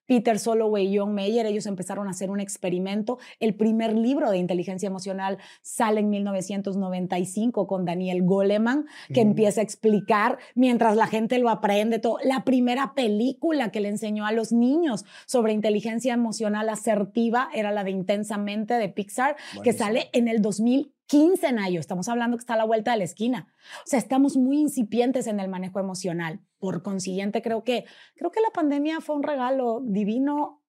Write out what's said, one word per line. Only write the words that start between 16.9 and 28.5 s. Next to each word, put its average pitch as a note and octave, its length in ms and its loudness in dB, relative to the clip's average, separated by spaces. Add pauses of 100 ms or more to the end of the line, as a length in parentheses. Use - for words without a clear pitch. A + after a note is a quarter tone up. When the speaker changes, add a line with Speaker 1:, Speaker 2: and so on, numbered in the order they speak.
Speaker 1:
era G#3 160 0
la G#3 140 -2
de F#3+ 80 -2
Intensamente G#3 800 -2
de A3 140 2
Pixar, B3+ 480 -2
que - 220 -16
Speaker 2:
Buenísimo. A3 280 2
Speaker 1:
sale A#3+ 260 -2
en A#3+ 140 2
el A3+ 160 2
dos G#3 180 0
mil B3 320 2 (140)
quince, D#4+ 460 4
Nayo. F#3+ 280 0
Estamos F3+ 300 -6
hablando A#3+ 260 0
que A#3 60 -8
está - 100 -8
a A3 60 2
la A3 80 2
vuelta A3+ 240 0
de A#3 80 2
la F#3+ 60 -2
esquina. A3 440 -4 (300)
O - 80 -20
sea, C4+ 120 0
estamos C4+ 380 2
muy C4+ 220 4
incipientes B3 680 0
en G#3 140 -2
el F#3+ 80 -4
manejo F#3 320 -6
emocional. F3 600 -6 (180)
Por F3 240 -6
consiguiente, G3 580 -4
creo A3+ 240 -4
que, A#3 220 -2 (280)
creo F4 160 -4
que A4 120 0
la A4+ 80 2